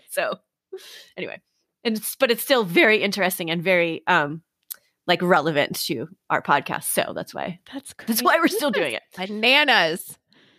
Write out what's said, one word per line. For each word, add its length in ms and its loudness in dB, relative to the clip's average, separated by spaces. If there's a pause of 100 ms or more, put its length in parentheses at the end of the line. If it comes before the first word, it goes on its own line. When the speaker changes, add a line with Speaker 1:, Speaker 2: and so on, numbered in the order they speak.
(120)
Speaker 1:
So, 240 -2 (840)
anyway. 240 -12 (440)
And 100 0
it's, 220 -8
but 120 2
it's 140 -2
still 220 2
very 360 4
interesting 480 -2
and 140 -2
very, 440 0
um, 340 0 (680)
like, 140 2
relevant 640 2
to 240 -6 (200)
our 120 0
podcast. 440 0
So 300 -2
that's 180 -10
why 260 -8 (140)
Speaker 2:
That's 200 -16 (120)
Speaker 1:
that's 160 -2
why 140 4
we're 60 0
Speaker 2:
crazy. 160 2
Speaker 1:
still 140 0
Speaker 2:
This 100 -2
Speaker 1:
doing 140 -2
Speaker 2:
is 40 -8 (180)
Speaker 1:
it. 120 -8
Speaker 2:
bananas. 880 2 (420)